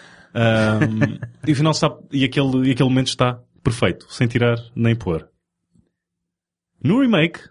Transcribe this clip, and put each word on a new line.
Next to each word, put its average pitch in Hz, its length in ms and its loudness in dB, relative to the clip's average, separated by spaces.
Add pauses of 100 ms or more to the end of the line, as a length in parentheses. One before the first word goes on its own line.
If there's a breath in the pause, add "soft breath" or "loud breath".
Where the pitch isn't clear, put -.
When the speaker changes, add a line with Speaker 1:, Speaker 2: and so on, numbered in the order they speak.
(340 loud breath)
Speaker 1:
Ahm, 110 840 0 (120)
Speaker 2:
<laughs> - 160 -14
Speaker 1:
e 156 60 4
afinal 151 180 0
está, 156 240 -2 (160)
e 135 140 0
aquele, 131 420 0
e 135 40 2
aquele 131 180 2
momento 131 180 0
está 123 320 -2 (240)
perfeito, - 460 -2
sem - 180 -2
tirar 120 300 0 (180)
nem 117 200 2
pôr. 87 320 -6 (1600)
No 180 180 2
remake, 170 380 0 (120)